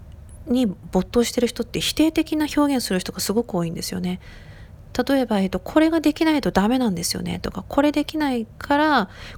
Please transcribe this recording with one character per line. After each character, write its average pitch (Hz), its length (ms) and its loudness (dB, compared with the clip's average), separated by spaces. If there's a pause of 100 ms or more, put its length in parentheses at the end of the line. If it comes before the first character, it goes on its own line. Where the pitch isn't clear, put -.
(460)
に 247 200 2 (260)
没 185 120 2
頭 240 200 2
し - 80 -6
て - 80 -2
る 240 80 2
人 - 160 -6
っ - 20 -18
て - 140 -4
否 - 140 -4
定 320 180 4
的 320 240 0
な 302 100 0 (100)
表 285 200 2
現 233 100 -2
す - 60 -2
る 185 80 2
人 180 100 -8
が - 80 -8
す 185 140 -2
ご 226 100 2
く 220 140 -4
多 170 80 0
い 165 80 -4
ん - 20 -8
で 185 80 -8
す - 100 -6
よ 185 60 -4
ね。 180 220 -4 (880)
例 277 100 4
え 254 80 2
ば、 208 140 2
え 190 60 2
っ 185 40 -2
と、 185 100 -2
「こ - 200 2
れ 320 100 6
が 330 100 2
で 302 140 2
き 330 100 0
な 311 120 4
い 269 40 0
と 180 120 0
ダ 196 160 4
メ 254 100 2
な 247 100 2
ん 185 60 0
で 170 80 -4
す - 140 -4
よ 180 60 -6
ね」 175 200 -4
と - 80 -4
か、 - 180 -8
「こ - 140 2
れ 294 80 4
で 294 140 0
き - 140 -8
な 294 140 0
い 233 140 -2 (120)
か - 180 0
ら 285 320 2 (300)